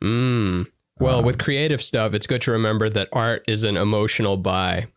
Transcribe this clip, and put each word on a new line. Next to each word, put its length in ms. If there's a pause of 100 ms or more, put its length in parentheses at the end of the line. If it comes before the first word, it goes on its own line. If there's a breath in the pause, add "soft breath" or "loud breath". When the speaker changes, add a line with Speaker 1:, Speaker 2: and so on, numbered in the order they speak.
Speaker 1:
Mm. 600 (340)
Well, 180
Speaker 2:
um, 60
Speaker 1:
with 140
creative 440
stuff, 320
it's 120
good 160
to 100
remember 360
that 240
art 360
is 160
an 120
emotional 640
buy. 480 (100)